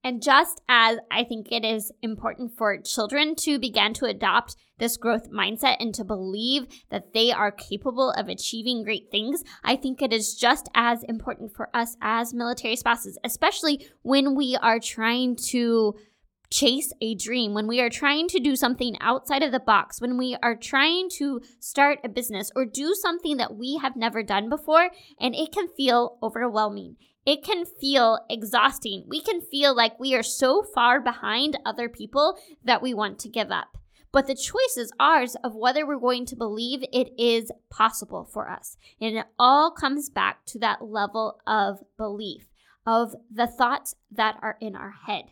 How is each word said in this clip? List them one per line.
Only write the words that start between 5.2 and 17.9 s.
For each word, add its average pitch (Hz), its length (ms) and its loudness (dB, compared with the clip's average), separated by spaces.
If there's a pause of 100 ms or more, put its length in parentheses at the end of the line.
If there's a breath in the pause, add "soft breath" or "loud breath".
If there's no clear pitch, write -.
mindset 214 480 0
and 226 160 -6
to 208 100 -6
believe 214 640 -2 (240 loud breath)
that 202 220 -8
they 233 180 4
are 208 200 0
capable 233 600 -2
of 196 180 -4
achieving 226 540 -6
great 208 280 -6
things, 226 320 -2 (200 loud breath)
I 262 120 2
think 262 260 -6
it 233 120 0
is 220 220 -2
just - 400 2
as 233 280 2
important 226 520 -8
for - 180 -10
us 233 260 -2
as 226 340 -2
military 240 440 -4
spouses, 233 460 -2
especially 294 640 0 (160 loud breath)
when 269 340 4
we 262 200 0
are 233 240 2
trying 233 560 0 (120)
to 226 480 2 (540 soft breath)
chase 269 520 2
a 226 140 -4
dream, 214 380 -2
when 214 140 -2
we 240 140 0
are 240 80 2
trying 294 400 0